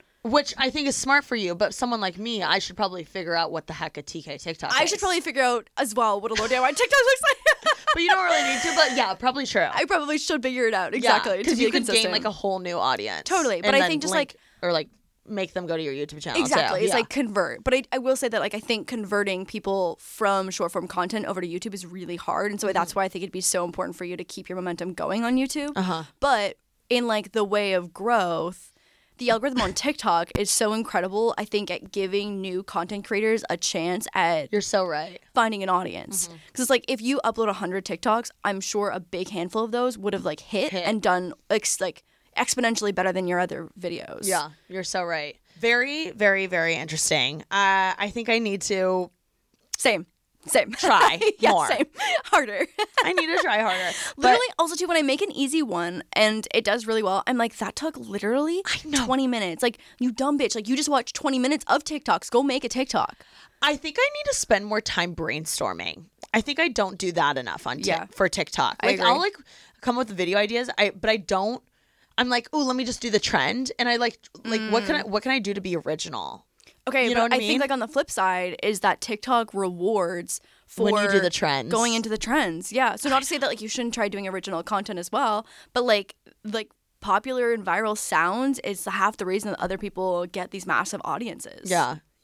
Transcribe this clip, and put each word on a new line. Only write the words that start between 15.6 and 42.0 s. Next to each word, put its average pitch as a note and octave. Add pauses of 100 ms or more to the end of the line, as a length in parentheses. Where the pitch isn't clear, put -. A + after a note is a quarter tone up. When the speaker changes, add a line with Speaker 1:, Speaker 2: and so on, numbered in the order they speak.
Speaker 1:
go D#3+
to D#3+
your C#3+
YouTube D3
channel, F3
too. E4
Speaker 2:
Exactly. -
It's, -
Speaker 1:
Yeah. -
Speaker 2:
like, -
convert. G3+
But B3+
I, C4 (100)
I B3+
will C4
say B3+
that, G#3+
like, F#3+
I G#3+
think A3
converting G3+
people G3
from G3
short F3
form F3+
content F#3
over F#3
to F3+
YouTube F#3
is F#3
really F3
hard. F#3+
And G3+
so G#3+
Speaker 1:
Mm-hmm. -
Speaker 2:
that's F3
why G3
I F#3
think F3+
it'd F#3
be F#3
so F3
important F3
for F#3
you F3
to F3
keep -
your F#3
momentum F3+
going A3
on B3
YouTube. C#4+
Speaker 1:
Uh-huh. F3+ (160)
Speaker 2:
But A3+ (320)
in, A#3+
like, G#3+
the G#3+
way G3+
of F3
growth, F3+ (500)
the A#3+
algorithm B3
on F#3+
TikTok F#3+
is G3+
so G#3+
incredible, G#3+
I G#3
think, G#3
at F#3
giving G3
new F#3+
content G3
creators A3
a F3
chance F3+
at E3+
Speaker 1:
You're G#3
so F#3+
right. E3+ (120)
Speaker 2:
finding A3
an F#3+
audience. F#3
Speaker 1:
Mm-hmm. E3+ (160)
Speaker 2:
'Cause C4
it's A#3+
like, B3+
if B3
you B3+
upload A3
a G3
hundred F#3
TikToks, A3 (120)
I'm G3
sure G3+
a -
big F#3
handful G3
of A3
those A#3+
would G3
have, F3+
like, D#3
hit G#3+
Speaker 1:
Hit. F3+
Speaker 2:
and G#3
done F3+ (160)
ex-, -
like, F3+ (340)